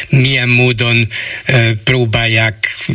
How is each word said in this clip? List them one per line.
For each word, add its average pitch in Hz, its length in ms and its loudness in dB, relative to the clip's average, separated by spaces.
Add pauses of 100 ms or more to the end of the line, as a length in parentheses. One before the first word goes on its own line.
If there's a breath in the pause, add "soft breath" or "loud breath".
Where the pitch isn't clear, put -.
milyen 131 400 2
módon, 120 580 2 (420 loud breath)
ö, 117 220 2 (140)
próbálják 113 920 0 (180)